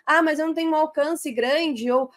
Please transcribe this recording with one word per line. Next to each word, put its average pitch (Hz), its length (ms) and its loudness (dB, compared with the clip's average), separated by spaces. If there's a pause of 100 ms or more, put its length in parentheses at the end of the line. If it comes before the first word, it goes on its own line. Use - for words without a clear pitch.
"Ah, 320 200 4
mas 302 160 0
eu 320 80 -2
não 320 80 -4
tenho 320 160 -2
um 311 40 2
alcance 311 560 -2
grande", 247 600 -2
ou 254 240 2